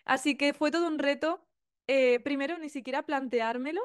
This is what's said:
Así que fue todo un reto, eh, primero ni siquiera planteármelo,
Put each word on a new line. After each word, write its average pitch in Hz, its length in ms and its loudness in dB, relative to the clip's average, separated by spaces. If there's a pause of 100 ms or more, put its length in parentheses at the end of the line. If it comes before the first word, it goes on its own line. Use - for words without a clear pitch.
Así 277 320 0
que 285 160 2
fue - 180 0
todo 339 160 0
un 311 120 -2
reto, 285 460 -2 (420)
eh, 254 320 4
primero 277 380 -2
ni 311 120 -10
siquiera 262 360 -4
planteármelo, 262 800 -2